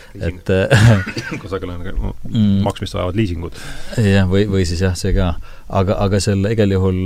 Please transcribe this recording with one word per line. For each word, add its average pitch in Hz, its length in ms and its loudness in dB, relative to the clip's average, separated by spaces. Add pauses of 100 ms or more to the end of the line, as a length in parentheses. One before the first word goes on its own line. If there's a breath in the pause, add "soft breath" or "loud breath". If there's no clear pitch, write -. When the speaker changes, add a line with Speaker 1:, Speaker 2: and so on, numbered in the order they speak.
(160 loud breath)
Speaker 1:
Liising. 87 240 -6
Speaker 2:
Et, - 100 -6
äh, 101 880 2
Speaker 1:
<coughs> - 40 -12
Kusagil 92 280 -8
on 87 140 -8
nagu 95 300 -4 (120)
Speaker 2:
Mm. 104 400 2
Speaker 1:
maksmist - 300 -6
vajavad 90 200 -4
liisingud. 90 400 -2 (460 loud breath)
Speaker 2:
Jah, 98 260 4
või, 98 220 4
või 95 160 2
siis 85 160 -2
jah, 92 160 0
see 95 160 -2
ka. 90 200 2 (340 loud breath)
Aga, 98 300 0
aga 101 220 2
seal 98 300 2
igal 107 200 2
juhul, 95 360 2